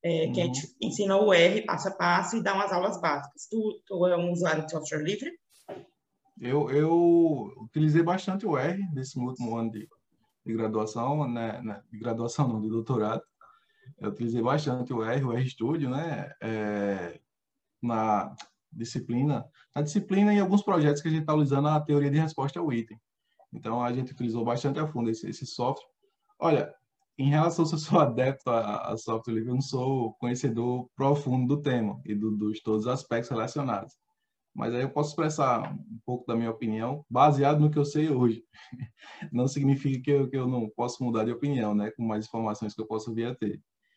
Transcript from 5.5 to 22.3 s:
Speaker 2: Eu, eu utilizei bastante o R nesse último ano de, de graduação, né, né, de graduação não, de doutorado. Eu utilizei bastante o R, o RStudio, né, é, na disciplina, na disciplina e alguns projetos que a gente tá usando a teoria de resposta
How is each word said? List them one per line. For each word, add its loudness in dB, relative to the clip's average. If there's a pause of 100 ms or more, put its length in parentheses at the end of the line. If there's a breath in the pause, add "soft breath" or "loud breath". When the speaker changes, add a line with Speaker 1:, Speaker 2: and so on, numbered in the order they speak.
Speaker 2:
Eu, 0
eu 4
utilizei 2
bastante 0
o 2
R -2 (100)
nesse -6
último -4
ano -2
de, -12 (560)
de -6
graduação, -2
né, -6
né, -10
de -14
graduação -2
não, -2
de -4
doutorado. -2 (760 soft breath)
Eu -6
utilizei -4
bastante 0
o -2
R, -2
o -2
RStudio, -2
né, -6
é, -4 (600)
na 0 (360)
disciplina, -2 (300 soft breath)
na -2
disciplina 2
e 6
alguns 4
projetos 4
que -4
a 2
gente 0
tá 2
usando 4
a 2
teoria 2
de 2
resposta 0